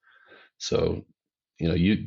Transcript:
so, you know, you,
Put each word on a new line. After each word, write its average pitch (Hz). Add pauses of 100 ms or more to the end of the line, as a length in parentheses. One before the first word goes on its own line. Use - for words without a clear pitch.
(580)
so, - (520)
you 82
know, 85
you, 98